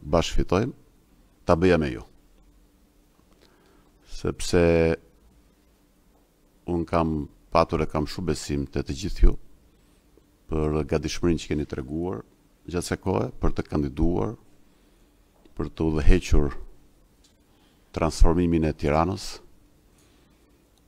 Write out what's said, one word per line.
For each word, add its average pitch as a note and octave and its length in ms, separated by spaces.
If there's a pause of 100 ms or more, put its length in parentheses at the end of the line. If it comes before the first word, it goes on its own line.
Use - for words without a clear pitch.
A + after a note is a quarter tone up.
Bashkë - 380
Fitojmë, F#3 340 (720)
ta F2 80
bëja F2 240
me D2+ 140
ju. A1 100 (2000)
Sepse - 500 (2000)
unë E2+ 220
kam E2 240 (400)
patur E2 320
e - 20
kam D2+ 220
shumë E2 240
besim C#2+ 340
te C#2+ 160
të C#2+ 180
gjithë - 220
ju - 140 (1120)
për D#2 300 (100)
gatishmërinë D#2+ 520
që - 100
keni D2 140
treguar E2 520 (480)
gjatë F2 160
kësaj - 160
kohe, G2+ 300 (100)
për E2 160
të - 140
kandiduar, E2+ 680 (1200)
për D#2 160
të D#2+ 160
udhëhequr D#2 720 (1400)
transformimin E2 720
e D2 80
Tiranës E2 520 (1600)